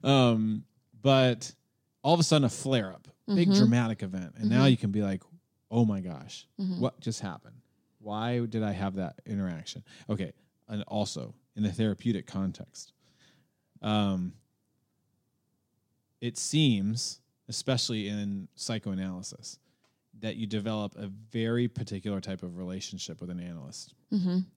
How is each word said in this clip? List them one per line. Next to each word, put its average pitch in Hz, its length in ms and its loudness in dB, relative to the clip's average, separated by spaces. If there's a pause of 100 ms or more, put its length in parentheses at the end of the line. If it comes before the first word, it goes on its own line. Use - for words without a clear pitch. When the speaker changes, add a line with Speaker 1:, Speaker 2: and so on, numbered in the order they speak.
Speaker 1:
Um, 117 580 4 (400)
but 131 500 4 (520)
all 156 100 6
of 170 60 2
a - 20 6
sudden, 151 220 6
a 120 60 4
flare 117 420 0
up, - 160 -20 (180)
big 190 220 4
Speaker 2:
Mm-hmm. 196 100 6
Speaker 1:
dramatic 117 440 4
event, 92 340 -8
and 107 140 0
now 123 120 6
Speaker 2:
Mm-hmm. 135 80 8
Speaker 1:
you 123 60 6
can 107 140 0
be 104 100 0
like, 98 220 0 (480)
"Oh 117 140 4
my 104 160 0
gosh, - 460 -12 (140)
Speaker 2:
Mm-hmm. 185 200 -4
Speaker 1:
what - 200 -2
just 113 200 -6
happened? 101 340 -10 (460)
Why 110 400 -2
did 113 240 -2
I 104 80 0
have 95 240 -2
that 92 280 -6
interaction?" 92 580 -6 (280)
Okay, 95 220 -4 (360)
and 107 200 -6
also 98 460 -4 (220)
in 107 60 -2
the 104 100 0
therapeutic 107 540 -2
context, - 680 -8 (880)
um, 98 520 0 (1900)
it 120 180 -4
seems, 117 840 2 (280)
especially 117 600 -2
in 101 460 -6
psychoanalysis, 95 1040 -6 (640)
that 110 160 -6
you 113 100 -6
develop 104 500 -4
a 104 100 -10
very 113 640 -2
particular 101 520 -6
type 92 220 -8
of 87 160 -10
relationship 92 640 -8
with 90 100 -10
an 87 100 -6
analyst. 85 540 -14 (180)
Speaker 2:
Mm-hmm. 180 260 0 (180)